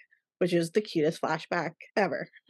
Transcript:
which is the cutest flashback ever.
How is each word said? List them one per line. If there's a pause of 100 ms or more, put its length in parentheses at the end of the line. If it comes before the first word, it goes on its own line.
(380)
which
is
the
cutest
flashback (240)
ever. (220)